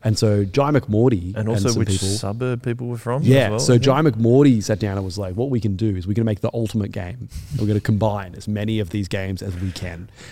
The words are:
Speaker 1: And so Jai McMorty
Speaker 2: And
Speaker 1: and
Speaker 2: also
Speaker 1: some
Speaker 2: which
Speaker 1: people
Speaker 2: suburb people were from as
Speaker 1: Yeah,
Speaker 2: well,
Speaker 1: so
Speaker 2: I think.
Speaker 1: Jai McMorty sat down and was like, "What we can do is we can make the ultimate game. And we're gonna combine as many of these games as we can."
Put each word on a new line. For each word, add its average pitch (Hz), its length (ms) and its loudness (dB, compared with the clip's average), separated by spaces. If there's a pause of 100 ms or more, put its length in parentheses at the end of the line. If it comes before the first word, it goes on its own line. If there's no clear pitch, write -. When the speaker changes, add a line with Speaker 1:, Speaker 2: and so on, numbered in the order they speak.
Speaker 1:
And 107 160 0
so 104 280 2
Jai 139 260 0
McMorty 110 580 2
Speaker 2:
And 104 100 -8
Speaker 1:
and 110 100 -2
Speaker 2:
also 104 200 2
Speaker 1:
some 113 100 0
Speaker 2:
which - 100 0
Speaker 1:
people 95 180 0
Speaker 2:
suburb 117 560 -4
people 120 240 -4
were 120 100 -8
from 120 260 -4
as - 40 2
Speaker 1:
Yeah, 127 220 6
Speaker 2:
well, 107 100 -2
Speaker 1:
so 131 140 4
Speaker 2:
I - 20 8
think. 120 80 4
Speaker 1:
Jai 135 180 4
McMorty 123 640 4
sat 104 160 -2
down 101 160 -2
and 98 100 -4
was 92 120 -8
like, 95 180 -6
"What 123 140 -2
we 123 100 0
can 101 160 0
do 104 200 0
is 87 120 -6
we 101 80 0
can 117 100 0
make 107 140 -2
the 117 140 -2
ultimate 107 400 -2
game. 95 340 -10 (240)
And - 100 -4
we're 104 60 0
gonna 104 140 2
combine 101 540 0
as - 120 -14
many 107 320 -2
of 92 120 -4
these 101 180 -2
games 95 320 -4
as 101 180 -8
we 92 120 -4
can." 87 380 -10 (220)